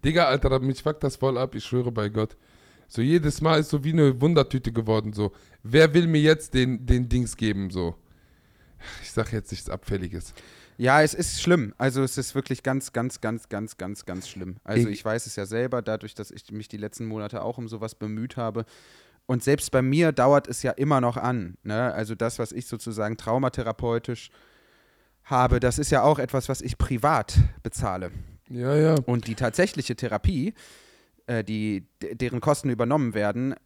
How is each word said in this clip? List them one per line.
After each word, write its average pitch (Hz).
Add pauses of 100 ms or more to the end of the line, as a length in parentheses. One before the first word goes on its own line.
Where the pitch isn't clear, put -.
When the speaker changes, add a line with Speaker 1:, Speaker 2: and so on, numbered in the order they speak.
Speaker 1:
Digga, 156
Alter, 135
da, 131
mich 131
fuckt -
das 135
voll 131
ab, 127
ich 107
schwöre 123
bei 107
Gott. 110 (520)
So 113
jedes 151
Mal 156
ist 151
so 143
wie 160
eine 139
Wundertüte 135
geworden, 110
so. 101 (300)
Wer 147
will 170
mir 156
jetzt 156
den, 127
den 123
Dings 120
geben, 98
so? 87 (1040)
Ich -
sag -
jetzt 107
nichts -
Abfälliges. 98 (440)
Speaker 2:
Ja, 135
es 151
ist -
schlimm. 165
Also 131
es 131
ist -
wirklich 131
ganz, 135
ganz, 120
ganz, 113
ganz, 107
ganz, 95
ganz 92
schlimm. 92
Also 110
Speaker 1:
Ich 104
Speaker 2:
ich -
weiß 110
es 113
ja 98
selber, 120
dadurch, 107
dass -
ich -
mich 107
die 110
letzten 104
Monate 107
auch 117
um 117
sowas 110
bemüht 107
habe. 113 (580)
Und 123
selbst -
bei 131
mir 151
dauert 135
es -
ja 127
immer 139
noch 120
an, 104
ne? 110
Also 110
das, 113
was 117
ich 123
sozusagen 110
traumatherapeutisch 117 (960)
habe, 127
das 123
ist 139
ja 135
auch 143
etwas, 127
was 135
ich -
privat 131 (280)
bezahle. 92 (360)
Speaker 1:
Ja, 127
ja. 156 (120)
Speaker 2:
Und 120
die 113
tatsächliche 127
Therapie, 107 (720)
äh, 117
die, 107 (120)
d-, 90
deren 120
Kosten 147
übernommen 120
werden 110